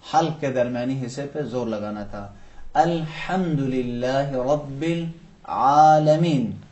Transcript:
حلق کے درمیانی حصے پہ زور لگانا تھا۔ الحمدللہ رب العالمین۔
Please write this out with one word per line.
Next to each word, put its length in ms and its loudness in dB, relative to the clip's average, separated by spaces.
حلق 260 2
کے 120 -2
درمیانی 540 -2
حصے 280 -8
پہ 80 -6
زور 260 -4
لگانا 360 -6
تھا۔ 240 -12
الحمدللہ 1600 -2
رب 300 -4
العالمین۔ 1700 4